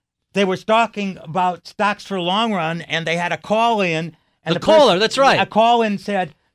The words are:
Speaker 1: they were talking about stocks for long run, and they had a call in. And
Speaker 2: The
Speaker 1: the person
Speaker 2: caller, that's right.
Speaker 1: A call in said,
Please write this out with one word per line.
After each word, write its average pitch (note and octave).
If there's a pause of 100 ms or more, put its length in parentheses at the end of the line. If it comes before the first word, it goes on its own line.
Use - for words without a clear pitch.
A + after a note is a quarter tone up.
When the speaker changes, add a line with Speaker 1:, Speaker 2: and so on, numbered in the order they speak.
(320)
Speaker 1:
they G3
were F#3
talking A3
about F3+
stocks G3+
for F#3+
long G#3
run, E3
and D#3
they E3
had F3
a D#3+
call A3
in. E3 (280)
And E3
Speaker 2:
The E3+
Speaker 1:
the -
person D#4
Speaker 2:
caller, G3
that's G#3+
right. C4
Speaker 1:
A F#3+
call A3+
in G#3
said, F#3+ (200)